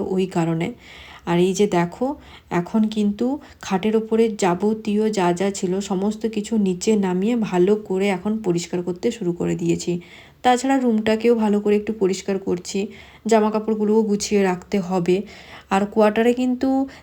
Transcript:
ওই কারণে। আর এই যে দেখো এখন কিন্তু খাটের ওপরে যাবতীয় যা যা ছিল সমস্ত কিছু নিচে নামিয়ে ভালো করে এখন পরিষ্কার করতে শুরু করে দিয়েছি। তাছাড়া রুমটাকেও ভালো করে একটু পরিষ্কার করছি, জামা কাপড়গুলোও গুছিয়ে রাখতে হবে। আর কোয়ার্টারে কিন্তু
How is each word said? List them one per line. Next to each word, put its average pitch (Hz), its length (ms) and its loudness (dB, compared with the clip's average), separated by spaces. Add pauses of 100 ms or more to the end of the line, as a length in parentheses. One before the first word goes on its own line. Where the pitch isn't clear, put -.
ওই 185 180 0
কারণে। 165 480 -2 (520)
আর 170 140 0
এই 185 140 4
যে 208 140 2
দেখো 175 400 -2 (420)
এখন 175 380 0
কিন্তু 214 520 -2 (220)
খাটের 202 340 0
ওপরে 220 340 2
যাবতীয় 208 800 0
যা 185 240 2
যা 190 180 0
ছিল 190 280 -4
সমস্ত 202 460 -2
কিছু 220 320 -4
নিচে 190 380 0
নামিয়ে 196 400 0
ভালো 185 400 2
করে 196 320 -2
এখন 196 260 -2 (100)
পরিষ্কার 175 400 -2
করতে 180 280 -4
শুরু 175 220 -4
করে 170 220 -2
দিয়েছি। 170 460 -2 (400)
তাছাড়া 254 360 2
রুমটাকেও 226 580 2
ভালো 214 240 2
করে 208 160 2
একটু 208 180 -2
পরিষ্কার 190 460 -2
করছি, 190 400 -4 (480)
জামা 214 240 4
কাপড়গুলোও 214 500 2
গুছিয়ে 202 420 0
রাখতে 180 360 -2
হবে। 180 360 0 (540)
আর 196 160 2
কোয়ার্টারে 214 480 4
কিন্তু 254 360 0 (340)